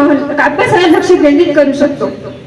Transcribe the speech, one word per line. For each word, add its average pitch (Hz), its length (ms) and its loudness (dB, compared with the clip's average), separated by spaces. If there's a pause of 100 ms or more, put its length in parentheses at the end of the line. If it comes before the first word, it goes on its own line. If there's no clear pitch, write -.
(460)
अभ्यासाला 370 420 0
लक्ष 370 200 2
केंद्रित 294 480 2
करू 277 180 2
शकतो. - 360 -4 (380)